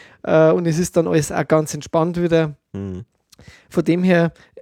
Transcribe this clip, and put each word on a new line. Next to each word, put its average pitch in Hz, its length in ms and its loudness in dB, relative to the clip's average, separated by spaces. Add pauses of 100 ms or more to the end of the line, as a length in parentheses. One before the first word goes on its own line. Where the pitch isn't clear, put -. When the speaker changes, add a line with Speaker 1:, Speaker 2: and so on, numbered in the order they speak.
(240)
Speaker 1:
Äh, 160 280 4
und 180 140 0
es 160 140 0
ist 180 160 -2
dann 170 120 2
alles 160 240 0
auch 151 140 -4
ganz 156 280 0
entspannt 165 480 -4
wieder. 160 340 0 (160)
Speaker 2:
Mhm. 98 320 -10 (680)
Speaker 1:
Von 170 140 -2
dem 170 200 0
her, 170 280 2 (300)